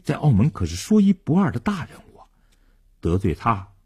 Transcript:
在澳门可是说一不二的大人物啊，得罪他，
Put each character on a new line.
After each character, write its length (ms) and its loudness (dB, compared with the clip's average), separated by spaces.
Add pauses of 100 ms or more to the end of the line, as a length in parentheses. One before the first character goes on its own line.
在 100 -4
澳 160 0
门 200 4
可 160 -4
是 100 -6
说 240 2
一 120 4
不 220 -4
二 180 2
的 80 -6
大 240 -6
人 140 -18 (140)
物 60 -20
啊， 80 -20 (720)
得 180 0
罪 160 -2
他， 340 -4 (180)